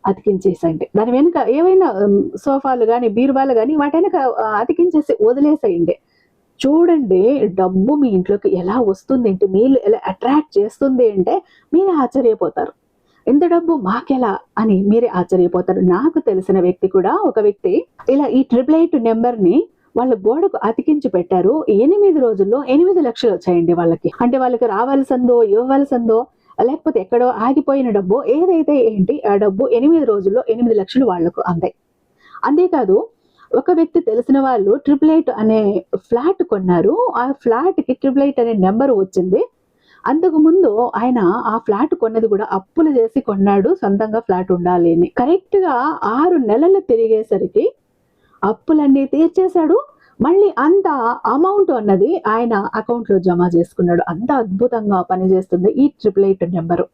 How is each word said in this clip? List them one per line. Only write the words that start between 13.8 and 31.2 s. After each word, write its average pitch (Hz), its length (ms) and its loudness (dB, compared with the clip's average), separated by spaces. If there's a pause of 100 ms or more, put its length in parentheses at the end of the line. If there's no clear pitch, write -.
అని 214 240 2
మీరే 214 320 2
ఆశ్చర్యపోతారు. 180 680 0
నాకు 202 380 2
తెలిసిన 190 420 0
వ్యక్తి 180 280 0
కూడా, 190 260 0 (100)
ఒక 269 160 0
వ్యక్తి 202 340 0 (360)
ఇలా 277 160 2
ఈ 262 160 0
ట్రిపుల్ 262 340 0
ఎయిట్ 330 260 2
నెంబర్ని 226 540 0 (380)
వాళ్ళ 247 200 0
గోడకు 254 500 -2
అతికించి 269 440 -2
పెట్టారు. 185 600 0
ఎనిమిది 311 500 2
రోజుల్లో 220 460 0
ఎనిమిది 339 360 2
లక్షలు 240 320 -2
వచ్చాయండి 170 400 0
వాళ్ళకి. 170 380 0 (100)
అంటే 247 180 2
వాళ్ళకి 247 280 0
రావాల్సిందో, 247 760 0
ఇవ్వాల్సిందో, 233 800 0 (380)
లేకపోతే 302 420 -2
ఎక్కడో 240 280 0 (160)
ఆగిపోయిన 269 460 0
డబ్బో 202 340 -2
ఏదైతే 311 500 0 (100)
ఏంటి, 214 300 0 (140)
ఆ 202 60 0
డబ్బు 202 340 0
ఎనిమిది 285 360 2
రోజుల్లో 202 440 0
ఎనిమిది 226 260 0
లక్షలు 214 300 0
వాళ్లకు 175 440 -2